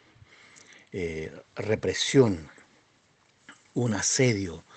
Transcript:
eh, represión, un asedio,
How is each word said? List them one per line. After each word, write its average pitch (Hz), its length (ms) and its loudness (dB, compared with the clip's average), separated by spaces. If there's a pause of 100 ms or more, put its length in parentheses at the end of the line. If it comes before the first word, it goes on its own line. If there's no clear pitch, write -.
(920)
eh, 80 400 -6 (240)
represión, 101 920 2 (1300)
un 120 180 0
asedio, 98 680 0 (120)